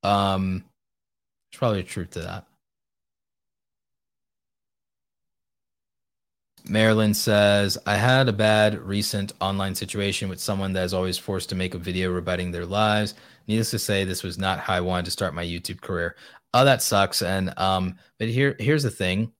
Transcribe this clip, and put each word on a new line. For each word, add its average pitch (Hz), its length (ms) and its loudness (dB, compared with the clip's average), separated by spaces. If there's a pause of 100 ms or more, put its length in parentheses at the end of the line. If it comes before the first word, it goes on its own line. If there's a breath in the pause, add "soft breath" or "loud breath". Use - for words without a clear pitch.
Um, 95 600 2 (880)
there's - 80 -12
probably 110 180 2
a 90 60 -4
truth 90 260 -8
to 85 120 -10
that. 90 220 -10 (4000)
Marilyn 110 460 4
says, 101 720 4
"I 104 80 2
had 127 340 4
a 110 40 0
bad 107 480 4
recent 101 600 -4
online 95 360 -2
situation 101 520 -4
with 90 120 -8
someone 98 320 -2
that 92 100 0
is 90 100 -2
always 92 260 -2
forced 95 320 -6
to 95 40 -6
make 92 200 -4
a 92 40 -8
video 92 320 -4
rebutting 90 400 -4
their 87 160 -8
lies. 107 480 0 (320 loud breath)
Needless 110 240 0
to 113 80 -4
say, 98 240 0
this 92 220 -4
was 87 140 -8
not 95 200 -2
how - 160 -4
I 90 60 0
wanted 90 240 -2
to 85 80 -6
start 90 220 -4
my 85 100 -6
YouTube 87 360 -8
career." 85 360 -6 (360 loud breath)
Oh, 127 120 6
that 135 180 4
sucks. 98 400 2
And, 95 360 -2
um, 92 400 0 (200 soft breath)
but 113 100 -4
here, 131 300 0
here's 143 240 0
the 123 80 0
thing. 98 500 -2